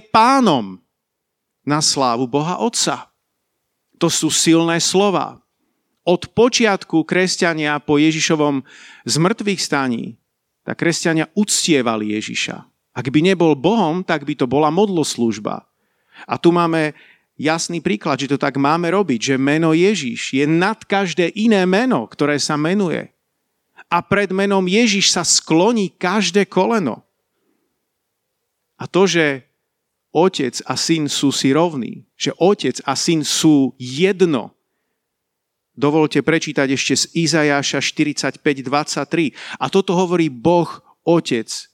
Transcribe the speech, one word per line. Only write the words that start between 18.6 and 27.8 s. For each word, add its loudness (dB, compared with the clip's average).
robiť, 0
že 0
meno 2
Ježiš 0
je 0
nad 0
každé -2
iné 2
meno, 0
ktoré -2
sa -2
menuje. -2
A 2
pred -2
menom 0
Ježiš 2
sa -2
skloní 2
každé 0
koleno. -2